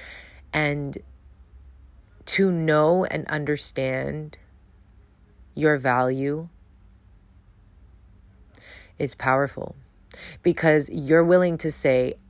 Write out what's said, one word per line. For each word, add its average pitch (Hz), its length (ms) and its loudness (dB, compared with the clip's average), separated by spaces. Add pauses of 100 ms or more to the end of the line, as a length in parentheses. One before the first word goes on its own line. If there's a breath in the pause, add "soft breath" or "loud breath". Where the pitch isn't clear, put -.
(520 loud breath)
And 147 460 -2 (1300)
to 196 240 0
know 160 540 2
and 151 240 -6
understand 143 1080 -6 (1160)
your 151 220 2
value 135 720 0 (2500 loud breath)
is 139 160 -6
powerful - 600 -2 (680 loud breath)
because 156 480 2
you're 160 340 4
willing 175 340 4
to 156 120 -4
say 127 440 0 (160)